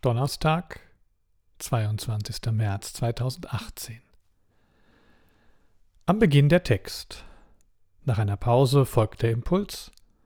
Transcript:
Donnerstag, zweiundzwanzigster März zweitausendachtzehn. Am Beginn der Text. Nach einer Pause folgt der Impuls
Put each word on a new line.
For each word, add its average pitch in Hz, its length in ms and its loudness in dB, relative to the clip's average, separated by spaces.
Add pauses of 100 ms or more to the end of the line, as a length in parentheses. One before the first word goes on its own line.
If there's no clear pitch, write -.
Donnerstag, 143 760 -2 (760)
zweiundzwanzigster 107 920 -4
März 107 400 -2
zweitausendachtzehn. - 1080 -6 (2000)
Am 196 120 2
Beginn 147 300 6
der 175 140 4
Text. - 640 -4 (800)
Nach 123 140 0
einer 101 180 0
Pause 131 480 4
folgt - 380 0
der 117 100 2
Impuls - 580 -4 (360)